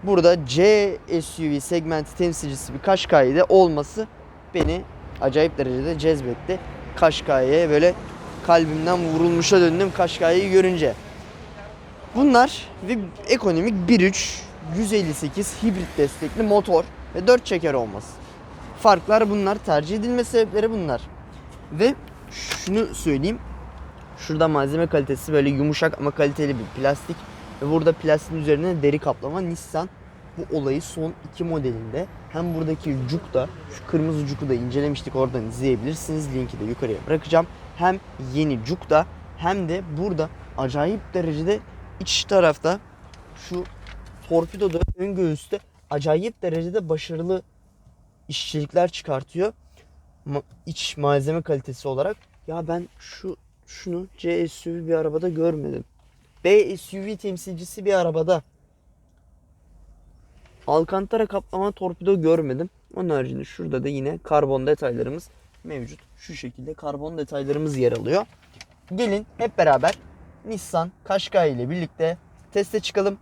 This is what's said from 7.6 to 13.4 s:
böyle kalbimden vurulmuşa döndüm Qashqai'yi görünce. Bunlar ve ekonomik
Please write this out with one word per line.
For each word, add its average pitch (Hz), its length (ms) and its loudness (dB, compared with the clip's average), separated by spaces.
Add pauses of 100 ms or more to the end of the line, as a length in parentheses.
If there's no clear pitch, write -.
böyle 160 240 6 (520)
kalbimden 165 520 4
vurulmuşa 170 640 4
döndüm 175 360 4
Qashqai'yi 180 540 2
görünce. 180 440 4 (1200)
Bunlar 254 540 6 (200)
ve 233 100 0 (300)
ekonomik 196 600 2